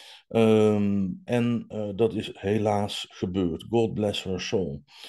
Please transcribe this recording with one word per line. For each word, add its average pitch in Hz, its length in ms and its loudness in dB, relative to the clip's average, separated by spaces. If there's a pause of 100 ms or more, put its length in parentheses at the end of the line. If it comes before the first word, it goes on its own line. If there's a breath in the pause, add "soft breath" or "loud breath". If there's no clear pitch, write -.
(280 loud breath)
Ehm, 107 800 4 (160)
en, 120 440 0
eh, 107 260 -6
dat 107 200 2
is 107 200 -6
helaas 104 720 -2
gebeurd. 90 640 -4
God 113 240 0
bless 101 300 -2
her 92 160 -6
soul. 78 420 -4 (260 loud breath)